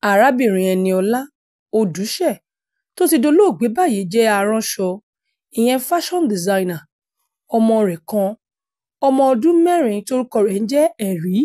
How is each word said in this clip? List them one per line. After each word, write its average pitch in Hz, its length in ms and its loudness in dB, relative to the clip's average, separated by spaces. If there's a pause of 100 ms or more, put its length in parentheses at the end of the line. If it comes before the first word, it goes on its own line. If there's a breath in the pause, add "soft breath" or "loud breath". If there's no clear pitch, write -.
Arábìnrin 208 640 2
Ẹniọlá 185 500 0 (540)
Odùṣe 214 580 -2 (640)
tó 359 100 0
ti 311 100 2
dolóògbé 294 500 2
báyìí 233 360 0
jẹ́ 214 260 0
aránṣọ, 208 580 -2 (680)
ìyẹn 247 260 0
fashion 349 480 -2
designer. 185 540 -2 (720)
Ọmọ 226 320 2
rẹ̀ 170 200 -2
kan, 202 260 -2 (720)
ọmọ 269 260 2
ọdún 262 300 2
mẹ́rin 330 460 2
tórúkọ 254 380 -4
rẹ̀ 202 180 0
ń 220 80 -2
jẹ́ 285 180 2 (120)
Ẹ̀rí 185 480 -4